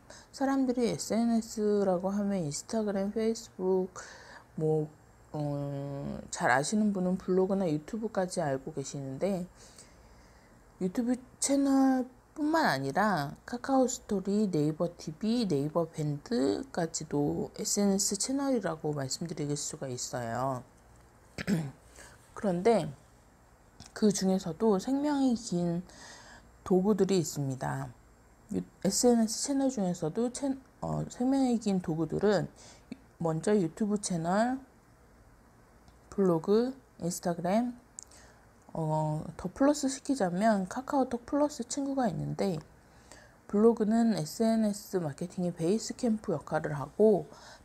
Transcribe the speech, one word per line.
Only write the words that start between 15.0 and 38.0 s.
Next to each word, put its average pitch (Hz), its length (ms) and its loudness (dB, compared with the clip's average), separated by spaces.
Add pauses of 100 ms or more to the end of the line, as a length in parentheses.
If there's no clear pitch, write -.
네이버 156 400 0
밴드까지도 160 1700 -2
에스엔에스 202 600 0
채널이라고 226 720 -2
말씀드릴 147 640 -4
수가 143 320 -8
있어요. 123 760 -4 (760)
<clears throat> - 960 -8
그런데 180 580 2 (1000)
그 208 200 2
중에서도 190 640 0
생명이 277 560 2
긴 175 480 -2 (840)
도구들이 190 540 4
있습니다. 139 720 -4 (640)
유-, 180 80 -2 (220)
에스엔에스 226 580 4
채널 269 280 0
중에서도 190 640 -2
채-, 269 240 -4 (240)
어, 156 280 -2
생명이 262 500 2
긴 196 220 0
도구들은 170 680 0 (720)
먼저 160 360 0
유튜브 202 460 0
채널, 196 580 0 (1500)
블로그, 202 640 2 (260)
인스타그램, 180 760 -2 (960)